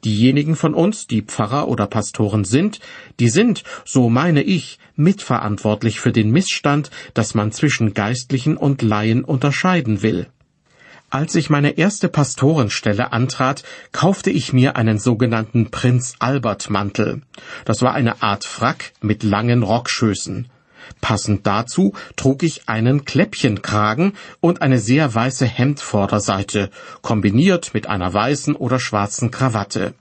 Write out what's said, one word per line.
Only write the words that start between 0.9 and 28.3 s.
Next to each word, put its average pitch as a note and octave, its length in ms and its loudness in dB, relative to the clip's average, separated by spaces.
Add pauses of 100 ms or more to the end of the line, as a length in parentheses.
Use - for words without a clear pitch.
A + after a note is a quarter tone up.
die A2 160 -2
Pfarrer A#2+ 460 -4
oder G#2 180 0
Pastoren G#2 580 -2
sind, D3 360 0 (400)
die A#2+ 80 4
sind, F#3 340 2 (220)
so B2 240 2
meine C#3+ 340 4
ich, - 380 -2 (160)
mitverantwortlich G#2+ 1040 0
für B2 100 2
den A2 220 2
Missstand, D3 580 0 (240)
dass A2 200 -2
man G#2+ 180 0
zwischen A#2 420 0
Geistlichen B2+ 600 -2
und C#3 260 0
Laien A2 400 2
unterscheiden C3+ 800 0
will. F2+ 240 0 (840)
Als D#3 280 -2
ich D#3+ 140 0
meine C#3+ 280 2
erste F#3 300 0
Pastorenstelle C3 1040 0
antrat, B2+ 500 -2 (300)
kaufte F#3+ 380 0
ich - 220 -2
mir B2+ 220 4
einen A2 240 2
sogenannten A2+ 720 0
Prinz B2 480 0
Albert A#2+ 500 -2
Mantel. G2+ 540 -2 (420)
Das G#2+ 160 0
war B2+ 140 4
eine A#2 280 0
Art G2+ 220 -2
Frack - 480 -4 (100)
mit G#2+ 200 0
langen A2+ 400 2
Rockschößen. A2 840 -2 (520)
Passend G#2 460 -2
dazu A#2 480 0 (220)
trug C3+ 260 0
ich - 260 -4
einen B2 360 0
Kläppchenkragen A2 1080 0 (280)
und E3+ 220 2
eine C3 160 4
sehr B2+ 360 2
weiße B2+ 320 0
Hemdvorderseite, G#2 1200 0 (320)
kombiniert B2 720 2
mit G#2+ 140 -4
einer F#2 240 -2
weißen C#3+ 420 0